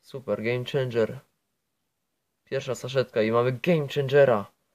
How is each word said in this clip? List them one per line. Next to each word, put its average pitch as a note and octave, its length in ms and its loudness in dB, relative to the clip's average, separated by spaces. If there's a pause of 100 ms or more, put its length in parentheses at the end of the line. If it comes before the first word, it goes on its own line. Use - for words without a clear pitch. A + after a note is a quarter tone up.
Super, G#2+ 420 -6
game B2 220 -4
changer. B2 540 -2 (1200)
Pierwsza C3 320 -8
saszetka B2+ 460 -2
i A2 100 0
mamy A#2+ 200 2
game D3 360 0
changera. C3+ 640 2 (240)